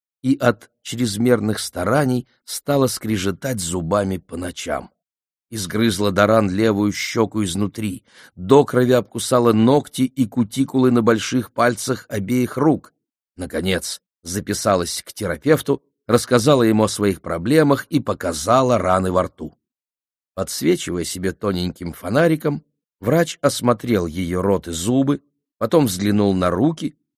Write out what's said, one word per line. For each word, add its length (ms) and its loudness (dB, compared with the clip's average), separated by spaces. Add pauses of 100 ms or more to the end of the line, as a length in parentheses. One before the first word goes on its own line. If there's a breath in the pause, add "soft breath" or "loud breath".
(220)
и 140 2
от 340 0 (120)
чрезмерных 760 0
стараний 720 -2 (160)
стала 420 0
скрежетать 720 -4
зубами 600 -2
по 180 -14
ночам, 560 -8 (580)
изгрызла 600 -2
Даран 380 4
левую 420 0
щеку 520 -2
изнутри, 600 -6 (320 loud breath)
до 280 6
крови 280 2
обкусала 600 2
ногти 500 2
и 240 0
кутикулы 640 0
на 120 4
больших 500 0
пальцах 560 -2
обеих 480 -2
рук. 380 0 (420)
Наконец, 640 -4 (220)
записалась 800 -2
к 100 -20
терапевту, 680 -4 (240)
рассказала 580 2
ему 200 4
о 40 0
своих 340 -2
проблемах 640 0
и 140 -2
показала 800 0
раны 340 2
во 120 2
рту. 320 -12 (800)
Подсвечивая 720 -2
себе 280 -4
тоненьким 600 -4
фонариком, 720 -2 (340)
врач 420 0
осмотрел 640 0
её 360 -4
рот 240 0
и 60 -8
зубы, 500 -2 (360)
потом 280 2
взглянул 480 2
на 160 2
руки 460 -2 (220)